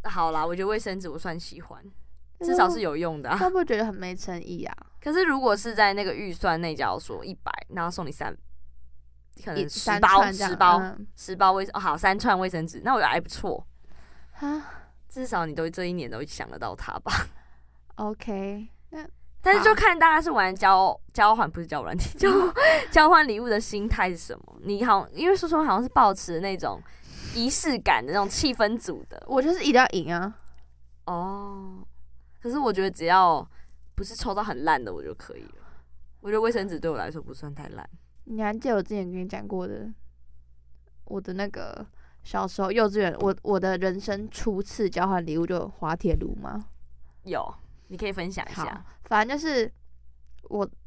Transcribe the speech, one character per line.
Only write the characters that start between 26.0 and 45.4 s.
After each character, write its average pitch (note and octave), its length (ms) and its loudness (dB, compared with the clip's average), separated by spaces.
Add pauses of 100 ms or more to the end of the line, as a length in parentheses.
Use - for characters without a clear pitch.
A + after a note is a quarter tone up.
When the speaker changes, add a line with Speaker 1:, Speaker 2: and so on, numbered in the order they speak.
Speaker 1:
持 E3+ 280 -6
那 F#3+ 160 -2
种 A#2 240 -6 (540)
仪 A#3+ 140 0
式 C#4 300 0
感 C3+ 260 4
的 C#3 80 -4
那 G3 60 2
种 G3 100 2
气 B3+ 260 0
氛 A3+ 240 2
组 C#3+ 300 -8
的。 - 180 -14
Speaker 2:
我 C4 140 2
就 D4+ 120 4
是 F#4 100 -2
一 C#4+ 100 4
定 - 20 8
要 B3 140 8
赢 - 240 -4
啊。 F3+ 220 -4 (720)
Speaker 1:
哦， F#3+ 760 -8 (560)
可 A#3+ 100 -6
是 C4 80 -2
我 B3+ 140 2
觉 F#3+ 100 0
得 F#3+ 80 0
只 E3 160 -4
要 F3 400 6 (480)
不 - 100 -2
是 - 100 -10
抽 G3+ 200 -4
到 G3+ 100 0
很 D3 200 -6
烂 D3+ 180 4
的 G#2 100 -8
我 D#2 100 -10
就 D2 120 -10
可 - 220 -16
以 B1 60 -16
了。 - 220 -18 (560)
我 - 80 -12
觉 G3+ 40 -4
得 G#3+ 80 2
卫 A3+ 120 2
生 G3+ 160 -2
纸 E3+ 100 -6
对 D#3+ 120 -4
我 C#3+ 80 -4
来 E2+ 120 -4
说 D#3 100 -10
不 - 120 -12
算 C#3+ 220 -12
太 C#3+ 160 -12
烂。 - 180 -14 (360)
Speaker 2:
你 A3 180 -6
还 G#3+ 100 0
记 A3+ 160 -4
得 A#3 80 4
我 G3 60 2
之 - 80 -12
前 F#3+ 200 -4
跟 F#3 100 -6
你 F3+ 60 -6
讲 G3+ 220 -10
过 F#3 180 -4
的， G#3 240 -10 (1160)
我 G3+ 140 -8
的 F#3+ 120 -10
那 G3 160 -4
个 - 360 -10 (380)
小 G3 240 -2
时 F#3+ 140 -6
候 F#3+ 100 0
幼 A3 160 4
稚 G3+ 120 0
园， F#3+ 220 2
我， F#3+ 220 2
我 G3+ 160 2
的 F#3 200 0
人 F#3 200 0
生 G3+ 320 -6
初 G3+ 320 -2
次 G#3 260 -2
交 F3+ 200 0
换 F3+ 160 0
礼 D#3+ 140 -4
物 E3+ 80 0